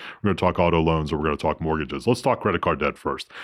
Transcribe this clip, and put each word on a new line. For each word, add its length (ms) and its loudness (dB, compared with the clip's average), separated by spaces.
we're 60 2
gonna 60 2
talk 220 0
auto 240 4
loans, 300 2
and 100 -2
we're 60 0
gonna 100 0
talk 240 -2
mortgages. 460 -2
Let's 140 2
talk 200 0
credit 200 0
card 180 0
debt 180 -2
first. 320 -8